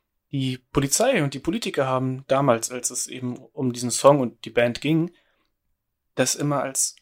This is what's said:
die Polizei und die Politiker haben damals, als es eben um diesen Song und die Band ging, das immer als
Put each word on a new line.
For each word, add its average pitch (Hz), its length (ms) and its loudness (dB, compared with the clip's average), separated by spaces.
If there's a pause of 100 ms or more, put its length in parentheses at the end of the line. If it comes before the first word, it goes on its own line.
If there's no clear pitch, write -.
(320)
die 131 240 -2
Polizei 180 640 0
und 139 120 -2
die 135 60 -10
Politiker 170 460 -4
haben 131 400 -2
damals, 135 440 2
als 123 180 -6
es - 180 -6
eben 123 300 -8
um 127 380 -4
diesen 120 160 -4
Song 139 300 6
und 120 260 -6
die - 40 -12
Band 120 300 0
ging, 160 300 2 (1040)
das 127 200 0
immer 147 280 -2
als - 400 -4